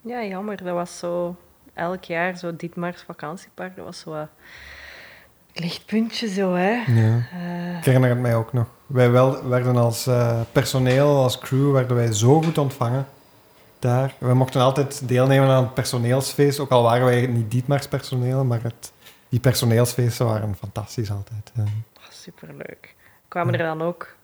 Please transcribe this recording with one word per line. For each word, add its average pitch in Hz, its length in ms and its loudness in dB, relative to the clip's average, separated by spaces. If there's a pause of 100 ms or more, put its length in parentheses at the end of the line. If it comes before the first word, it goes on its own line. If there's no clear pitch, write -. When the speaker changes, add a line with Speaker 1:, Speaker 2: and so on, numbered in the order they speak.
Speaker 1:
Ja, 240 240 -10
jammer. 190 400 -8
Dat 180 100 -6
was 175 240 -6
zo 175 380 -6 (380)
elk 180 300 -8
jaar 175 320 -4
zo 170 200 -10
Dietmar's 175 500 -10
vakantiepark. 185 720 -14
Dat - 80 -16
was - 140 -16
zo, 160 160 -14
eh, 151 80 -8 (1300)
lichtpuntje 220 760 -6
zo, 190 260 -2
hè. 180 160 0
Speaker 2:
Ja. 117 520 2 (100)
Speaker 1:
Eh. 175 460 -8
Speaker 2:
Ik 165 60 -14
herinner 127 260 4
het 123 100 0
mij 120 160 0
ook 113 160 -4
nog. 120 140 0 (200)
Wij 127 240 4
wel, 131 380 4
werden 123 280 2
als, 120 300 0
eh, 120 340 2 (120)
personeel, 135 680 2
als 127 160 2
crew, 139 340 0
werden 127 240 2
wij 117 160 2
zo 123 300 6
goed 160 160 0
ontvangen 135 480 -2 (720)
daar. 131 400 0
We 123 160 2
mochten 131 260 2
altijd 131 480 0
deelnemen 135 400 4
aan 131 140 4
het 117 120 -4
personeelsfeest, 131 880 0
ook 135 100 -4
al 120 120 6
waren 120 220 4
wij 123 220 4
niet 117 240 -2
Dietmar's 127 380 -2
personeel, 131 560 -2
maar 120 180 0
het, - 300 -10 (360)
die 120 120 0
personeelsfeesten 120 840 2
waren 107 280 -2
fantastisch 101 560 -8
altijd, 101 440 -10
ja. 113 80 -2
Speaker 1:
Oh, 104 480 -6
superleuk. - 840 -20 (340)
Kwamen 175 240 -2
Speaker 2:
Ja. 175 60 0
Speaker 1:
er 170 80 0
dan 160 160 -4
ook 170 420 -6